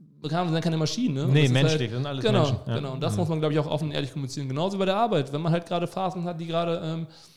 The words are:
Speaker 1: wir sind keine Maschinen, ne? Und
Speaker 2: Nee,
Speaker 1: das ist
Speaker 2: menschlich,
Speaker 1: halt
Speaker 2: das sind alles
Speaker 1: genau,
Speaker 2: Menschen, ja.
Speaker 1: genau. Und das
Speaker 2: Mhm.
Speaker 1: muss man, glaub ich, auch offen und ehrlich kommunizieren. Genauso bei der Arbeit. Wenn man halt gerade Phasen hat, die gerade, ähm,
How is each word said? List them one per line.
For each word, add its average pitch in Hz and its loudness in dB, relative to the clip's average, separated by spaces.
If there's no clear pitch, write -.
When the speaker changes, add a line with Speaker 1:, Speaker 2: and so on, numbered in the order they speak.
Speaker 1:
wir 151 -8
sind 165 0
keine 165 0
Maschinen, 160 0
ne? 135 -2
Und 127 4
Speaker 2:
Nee, 147 6
Speaker 1:
das 139 6
ist 123 4
Speaker 2:
menschlich, 143 4
Speaker 1:
halt 113 -2
Speaker 2:
das 117 -4
sind 135 -2
alles 139 -4
Speaker 1:
genau, 208 4
Speaker 2:
Menschen, 139 4
ja. 117 -2
Speaker 1:
genau. 143 -4
Und 131 -6
das 147 0
Speaker 2:
Mhm. 104 0
Speaker 1:
muss 165 0
man, 160 0
glaub 151 0
ich, 151 2
auch 147 0
offen 151 -2
und 143 -6
ehrlich 143 -4
kommunizieren. 139 -6
Genauso 170 -2
bei 190 0
der 190 2
Arbeit. 180 0
Wenn 147 -4
man 165 0
halt 170 0
gerade 175 -2
Phasen 180 -4
hat, 170 -6
die 170 -8
gerade, 170 -2
ähm, 165 -4